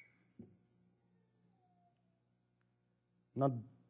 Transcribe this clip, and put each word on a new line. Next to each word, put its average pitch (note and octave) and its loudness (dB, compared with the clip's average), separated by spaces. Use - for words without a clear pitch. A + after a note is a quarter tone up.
Над C3+ 6